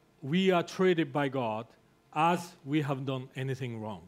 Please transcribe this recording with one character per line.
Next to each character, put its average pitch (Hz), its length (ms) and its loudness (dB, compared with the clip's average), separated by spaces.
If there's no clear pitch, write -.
we 185 300 2
are 170 120 4
treated 170 480 2
by 143 180 0
God 117 360 -4
as 175 440 0
we 151 160 0
have 139 220 -4
done 131 320 -6
anything 131 440 -6
wrong 107 280 -8